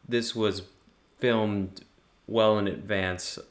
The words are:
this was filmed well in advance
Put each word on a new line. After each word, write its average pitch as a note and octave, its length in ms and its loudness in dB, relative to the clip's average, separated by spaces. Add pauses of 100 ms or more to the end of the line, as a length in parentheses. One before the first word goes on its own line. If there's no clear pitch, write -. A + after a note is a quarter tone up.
this A#2 280 0
was G2+ 280 0 (560)
filmed G#2+ 640 0 (440)
well A2 320 4
in G2+ 80 0
advance F#2 680 -4 (140)